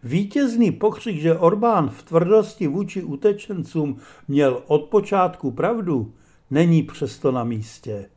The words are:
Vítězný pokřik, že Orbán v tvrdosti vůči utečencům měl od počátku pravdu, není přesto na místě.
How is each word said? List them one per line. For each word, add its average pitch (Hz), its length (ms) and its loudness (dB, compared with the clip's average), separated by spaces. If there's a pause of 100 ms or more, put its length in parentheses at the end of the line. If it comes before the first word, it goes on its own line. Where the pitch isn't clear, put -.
Vítězný 214 680 0
pokřik, 208 500 -2
že 165 160 2
Orbán 190 520 2
v - 140 -14
tvrdosti 175 640 2
vůči 185 360 -4
utečencům 165 960 -4 (300)
měl 139 400 2
od 151 140 2
počátku 185 720 0
pravdu, 160 640 -2 (380)
není 160 320 4
přesto - 480 -4
na 123 120 -4
místě. 110 640 -8 (100)